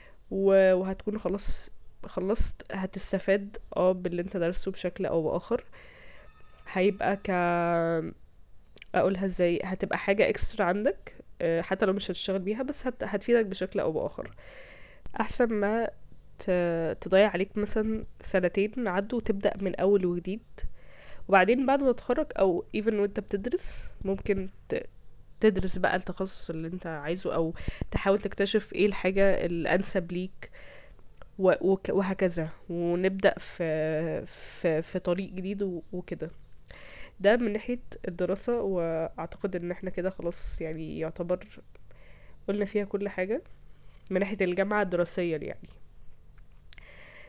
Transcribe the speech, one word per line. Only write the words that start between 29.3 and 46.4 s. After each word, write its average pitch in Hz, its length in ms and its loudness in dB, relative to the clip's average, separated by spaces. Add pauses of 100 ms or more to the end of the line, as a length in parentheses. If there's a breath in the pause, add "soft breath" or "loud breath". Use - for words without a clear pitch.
الأنسب 175 680 0
ليك، 180 400 -6 (880 loud breath)
و-، 190 320 6
وك-، - 180 2
وهكذا، 185 600 2 (200)
ونبدأ 180 720 2
في، 156 840 -2
في، - 560 -2
في - 180 -6
طريق 180 300 -2
جديد 190 340 -4
و-، 175 180 -4 (120)
وكده. 170 380 -8 (880 loud breath)
ده 202 180 6
من 226 160 0
ناحية 240 260 -4 (280)
الدراسة، 185 540 -2
وأعتقد 170 920 -2
إن 175 160 -4
احنا 185 180 -6
كده 180 200 -2
خلاص - 520 -6
يعني 156 380 -6
يعتبر 170 480 -4 (1000 soft breath)
قلنا 202 180 0
فيها 202 200 -2
كل 202 240 -4
حاجة 202 320 -2 (680 soft breath)
من 185 100 2
ناحية 196 220 -2
الجامعة 196 420 2
دراسيا 175 540 0
يعني. - 320 -8 (1600 loud breath)